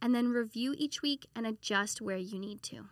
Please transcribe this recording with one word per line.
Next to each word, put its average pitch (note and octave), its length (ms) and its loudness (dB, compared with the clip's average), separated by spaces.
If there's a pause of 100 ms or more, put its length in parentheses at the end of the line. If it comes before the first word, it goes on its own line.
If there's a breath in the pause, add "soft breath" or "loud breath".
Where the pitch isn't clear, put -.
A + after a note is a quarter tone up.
and A#3+ 140 6
then A#3+ 140 4
review A#3+ 500 0
each - 240 -2
week C#4+ 320 0
and A3+ 100 -2
adjust G#3 560 0
where G3 160 -2
you F#3+ 220 -4
need G#3 240 -8
to. G#3+ 280 -12